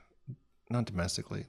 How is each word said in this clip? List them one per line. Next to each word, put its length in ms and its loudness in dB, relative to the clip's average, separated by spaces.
not 160 4
domestically, 640 0